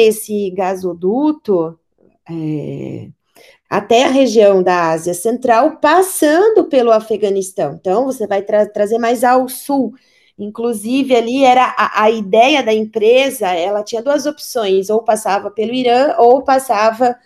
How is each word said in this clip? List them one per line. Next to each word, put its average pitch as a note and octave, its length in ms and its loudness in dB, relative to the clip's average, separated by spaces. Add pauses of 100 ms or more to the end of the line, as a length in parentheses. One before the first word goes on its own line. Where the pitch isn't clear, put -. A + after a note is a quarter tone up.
esse G#3 420 -6
gasoduto, F#3 1300 -4 (500)
é, C#3+ 800 -8 (640)
até A3+ 340 2
a C4+ 60 2
região G#3+ 520 4
da F3+ 280 0
Ásia E3 240 -4
Central, A#3+ 640 0
passando F4+ 880 2
pelo A#3+ 260 2
Afeganistão. G3 880 -2
Então, G3 240 0
você A#3+ 240 -4
vai G3 140 -2
tra-, G#3 240 0
trazer G#3 320 -2
mais A#3 260 0
ao B3+ 240 2
sul. C4 460 -4 (420)
Inclusive, A#3 800 -4
ali A#3+ 300 2
era B3+ 320 4
a, G#3+ 280 0
a A3+ 40 4
ideia A3+ 540 2
da A3 100 0
empresa, A3 760 0
ela F#3 340 -2
tinha A3 180 -8
duas C#4 240 -2
opções, G3+ 640 -2
ou A3 140 0
passava G3+ 480 -2
pelo A3 200 -6
Irã, B3+ 460 0
ou B3 240 6
passava A#3+ 720 0 (100)